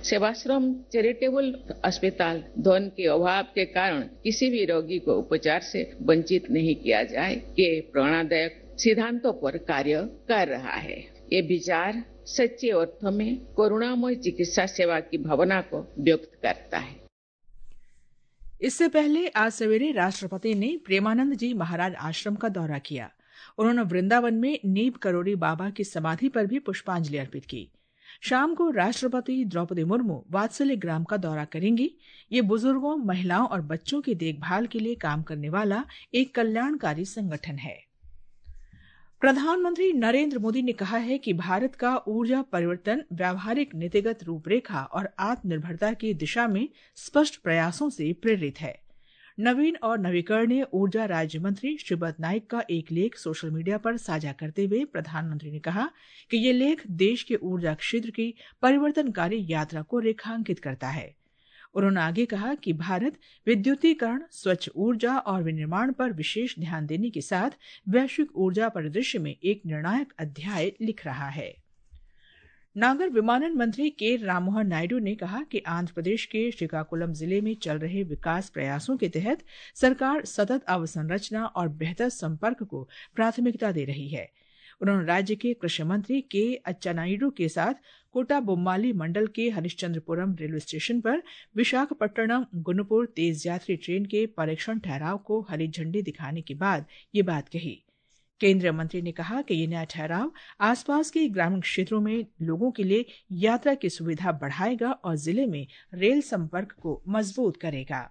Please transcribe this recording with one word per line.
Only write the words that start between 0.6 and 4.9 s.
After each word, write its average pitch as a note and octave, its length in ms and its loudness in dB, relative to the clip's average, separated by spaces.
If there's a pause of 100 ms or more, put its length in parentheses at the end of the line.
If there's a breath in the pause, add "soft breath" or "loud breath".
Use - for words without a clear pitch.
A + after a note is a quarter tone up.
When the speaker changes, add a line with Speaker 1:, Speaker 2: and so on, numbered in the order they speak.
Speaker 1:
चैरिटेबल B3+ 600 2 (340)
अस्पताल F3+ 580 0 (160)
धन F#3+ 380 6
के F#3 100 -2
अभाव F3+ 360 4 (120)
के F#3+ 100 2
कारण F3+ 360 0 (220)
किसी A3 260 2
भी A#3 160 0
रोगी E3 340 0